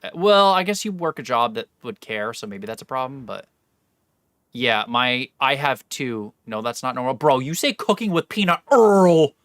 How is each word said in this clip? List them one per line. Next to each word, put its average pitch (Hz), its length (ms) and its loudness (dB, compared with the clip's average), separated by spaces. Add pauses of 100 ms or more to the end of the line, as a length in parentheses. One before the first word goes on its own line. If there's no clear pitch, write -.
Uh, - 120 -12
well, 196 380 4
I 185 100 2
guess 196 220 -4
you 214 80 -8
work 170 260 -6
a 147 40 -12
job 117 320 0
that 113 140 -8 (140)
would 117 180 -12
care, 110 320 -8
so 110 140 -14
maybe 101 200 -14
that's 110 160 -12
a - 40 -20
problem, 131 400 -8
but 101 200 -14 (1040)
yeah, 117 360 0
my, 123 400 -2 (120)
I 135 140 0
have 139 340 -4
two. 113 440 -8 (140)
No, 110 160 -8
that's 117 200 -6
not 127 120 -6
normal. 127 200 -4
Bro, 131 260 2
you 139 140 -6
say 277 180 -2
cooking 208 380 -2
with 165 180 -2
peanut, 180 320 0 (120)
Oil. 196 640 6 (100)